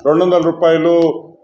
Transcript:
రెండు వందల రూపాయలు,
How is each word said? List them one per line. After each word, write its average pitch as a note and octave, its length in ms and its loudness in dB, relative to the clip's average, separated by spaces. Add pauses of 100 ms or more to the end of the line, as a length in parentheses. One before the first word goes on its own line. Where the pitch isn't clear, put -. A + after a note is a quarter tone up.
రెండు D#3+ 180 2
వందల F3+ 180 0
రూపాయలు, E3 840 0 (200)